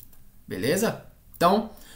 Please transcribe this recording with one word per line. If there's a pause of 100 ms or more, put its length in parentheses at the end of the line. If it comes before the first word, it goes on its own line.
(460)
Beleza? (320)
Então, (240)